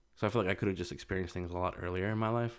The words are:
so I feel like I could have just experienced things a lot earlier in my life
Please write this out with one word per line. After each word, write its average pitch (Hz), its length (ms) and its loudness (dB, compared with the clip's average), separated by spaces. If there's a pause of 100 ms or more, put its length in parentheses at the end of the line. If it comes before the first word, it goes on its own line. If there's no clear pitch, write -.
(160)
so 110 100 0
I 101 40 4
feel 113 120 4
like 92 80 4
I 101 40 4
could 104 140 2
have 95 80 2
just 87 160 -4
experienced 90 400 -4
things 90 200 -4
a 87 60 -4
lot 90 220 0
earlier 92 300 0
in 107 80 0
my 110 100 2
life 117 300 0